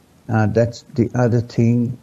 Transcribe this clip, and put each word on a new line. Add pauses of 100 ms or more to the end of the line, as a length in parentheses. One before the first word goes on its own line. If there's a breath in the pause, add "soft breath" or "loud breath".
(280)
Uh,
that's (120)
the
other
thing.